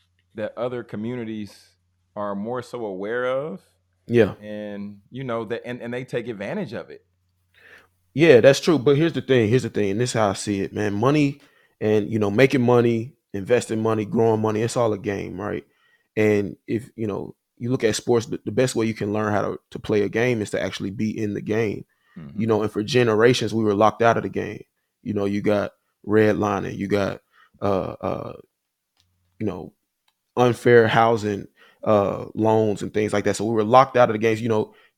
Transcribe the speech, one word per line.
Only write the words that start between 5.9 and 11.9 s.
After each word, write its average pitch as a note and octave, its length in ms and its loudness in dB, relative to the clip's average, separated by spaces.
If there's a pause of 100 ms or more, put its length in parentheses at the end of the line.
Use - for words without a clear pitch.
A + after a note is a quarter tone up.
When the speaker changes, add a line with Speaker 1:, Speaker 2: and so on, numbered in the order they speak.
Speaker 1:
they B2+ 120 -8
take A#2+ 220 -6
advantage A#2 460 -8
of D#2 180 -12
it. - 120 -20 (1120)
Speaker 2:
Yeah, C#3 260 8
that's C3+ 180 8
true. D#3+ 200 2
But C#3 180 4
here's D#3+ 160 0
the C3 80 -4
thing, B2 280 2
here's B2 140 2
the A2+ 60 -6
thing, G#2 220 -2
and G#2 100 -2
this B2 100 -4
is - 40 -8
how A2 140 2
I F#2+ 40 -2
see G2 280 -2
it, F#2+ 120 -6
man. G2+ 200 -2
Money C#3 460 2 (400)
and, G#2+ 320 0